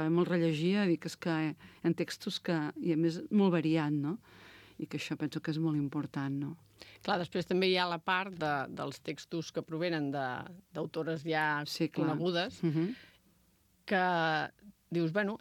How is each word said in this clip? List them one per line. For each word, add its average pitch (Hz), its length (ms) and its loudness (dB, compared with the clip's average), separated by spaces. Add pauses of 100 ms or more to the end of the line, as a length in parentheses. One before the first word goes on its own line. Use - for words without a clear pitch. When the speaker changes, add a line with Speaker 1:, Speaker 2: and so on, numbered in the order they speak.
Speaker 1:
hem 170 100 4
el 180 120 4
rellegia, 175 600 2
dic, 165 160 0
és - 120 -10
que 165 200 -2 (140)
hi - 20 -6 (320)
ha 170 80 4
textos - 460 -6
que, 170 180 0 (240)
i 170 120 2
a 151 40 2
més, 165 320 2
molt 196 240 6
variat, 156 400 2
no? 147 240 0 (640)
I 151 80 -6
que - 80 -6
això 151 240 -4
penso 151 240 -4
que 165 80 -2
és 151 80 -2
molt 160 160 2
important, 143 640 -2
no? 143 140 -4 (500)
Speaker 2:
Clar, 196 160 0
després 175 240 -2
també 185 240 2
hi 185 80 4
ha 180 160 4
la 170 80 -2
part 190 400 0
de, 151 100 0 (220)
dels 139 320 -8
textos 160 480 -6
que 160 80 -6
provenen 160 540 -2
de, 143 80 -2 (500)
d'autores 160 560 -4
ja 151 400 0
Speaker 1:
Sí, 160 240 -2
clar. 156 220 0
Speaker 2:
conegudes, 170 500 -2
Speaker 1:
Mhm. 160 220 2 (1000)
Speaker 2:
que 185 160 2 (840)
dius, 165 220 0
«Bueno, 208 300 0